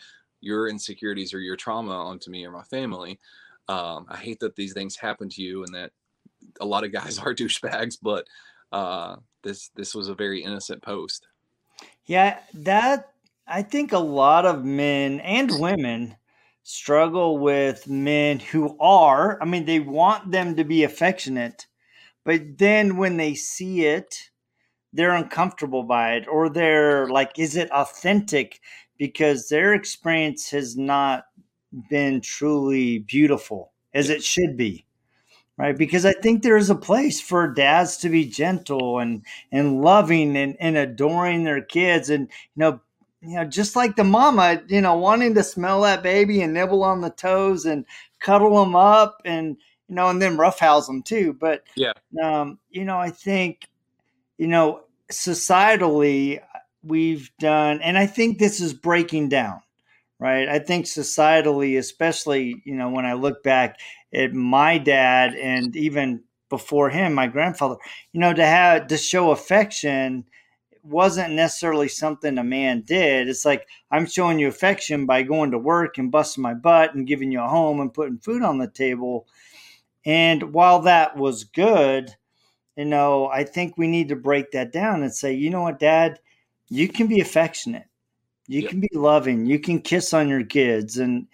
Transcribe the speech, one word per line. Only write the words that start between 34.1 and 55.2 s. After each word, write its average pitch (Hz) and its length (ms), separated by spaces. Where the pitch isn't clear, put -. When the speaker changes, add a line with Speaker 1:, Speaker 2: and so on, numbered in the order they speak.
Speaker 2:
it 151 140
should 165 320
be, 107 300
right? 143 200
Because 170 300
I 196 80
think 226 280
there 220 140
is 202 140
a 196 40
place 262 460
for 175 320
dads 151 460
to 175 100
be 165 160
gentle 135 760
and, 117 260
and 135 300
loving 165 540
and, 139 240
and 165 160
adoring 160 680
their 143 180
kids. 170 480
And, 139 180
you 147 40
know, 151 200
you 170 160
know, 165 80
just 196 320
like 247 200
the 214 80
mama, 196 640
you 196 120
know, 180 160
wanting 220 380
to 208 80
smell 190 400
that 196 200
baby 202 380
and 160 140
nibble 190 300
on 185 180
the 170 80
toes 185 560
and 147 180
cuddle 208 420
'em 180 140
up 208 480
and, 160 320
you 185 60
know, 180 140
and 180 140
then 180 140
roughhouse 156 520
'em 131 140
too. 190 320
But, 156 300
Speaker 1:
Yeah. 127 160
Speaker 2:
um, 151 360
you 185 140
know, 190 140
I 175 120
think, 185 580
you 165 80
know, 165 380
societally 151 1300